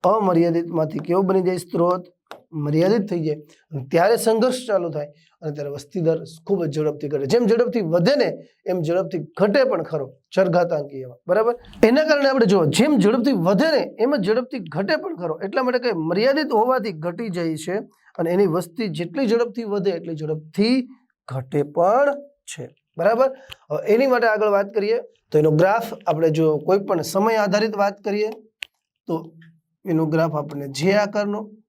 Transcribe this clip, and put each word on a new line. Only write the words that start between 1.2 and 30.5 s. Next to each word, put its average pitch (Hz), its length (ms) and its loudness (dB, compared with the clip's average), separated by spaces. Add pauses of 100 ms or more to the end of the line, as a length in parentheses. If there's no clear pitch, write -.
બની 190 200 2
જાય? 180 140 0
સ્ત્રોત 175 500 -2 (460)
મર્યાદિત 165 580 0
થઈ 175 100 -4
જાય 151 160 -2 (340)
અને 135 200 -8
ત્યારે 185 260 4
સંઘર્ષ 226 500 0
ચાલુ 185 240 -2
થાય 147 160 -8 (360)
અને 156 100 -8
ત્યારે 143 180 -8
વસ્તી 143 300 -8
દર 156 240 0 (220)
ખૂબ 185 180 0
જ 151 140 -4
ઝડપથી 151 300 -4
ઘટે. 139 180 -4
જેમ 233 200 2
ઝડપથી 226 340 2
વધે 175 360 2
ને 208 300 -2 (200)
એમ 180 160 -2
ઝડપથી 175 360 -2
ઘટે 202 460 0
પણ 190 180 0
ખરો 143 320 -8 (200)
ચરઘાતાંકીયમાં, 156 840 0 (100)
બરાબર? 220 280 2 (300)
એના 254 200 4
કારણે 285 240 2
આપણે 262 180 4
જુઓ, 185 180 4
જેમ 262 340 4
ઝડપથી 226 340 2
વધે 202 380 2
ને 247 280 -2
એમ 269 180 0
જ 190 100 -2
ઝડપથી 240 320 -2
ઘટે 185 380 -4
પણ 320 200 -6
ખરો. 165 280 -6
એટલા 220 180 -2
માટે 254 160 0
કે 240 140 -2
મર્યાદિત 220 600 0
હોવાથી 233 400 0
ઘટી 175 360 -8
જાય 165 280 -4
છે 180 180 -6 (440)
અને 165 120 0
એની 190 160 4
વસ્તી 170 420 -4
જેટલી 170 380 -4
ઝડપથી 233 380 -2
વધે 202 260 -2
એટલી 170 260 -8
ઝડપથી 196 720 -2 (400)
ઘટે 131 340 -4
પણ 208 600 2
છે, - 520 -18 (220)
બરાબર? 233 400 2 (340)
હવે 151 240 0
એની 262 120 4
માટે 240 200 2
આગળ 214 220 2
વાત 202 260 0
કરીએ 220 260 0 (320)
તો 151 60 4
એનો 156 120 4
ગ્રાફ 208 440 2 (120)
આપણે 160 240 2
જો 156 280 2
કોઈ 175 200 2
પણ 196 240 -2
સમય 214 340 0
આધારિત 214 400 0
વાત 202 260 -2
કરીએ 208 280 -2 (760)
તો 165 260 -6 (560)
એનો 160 180 0
ગ્રાફ 160 280 0
આપણને 143 340 -8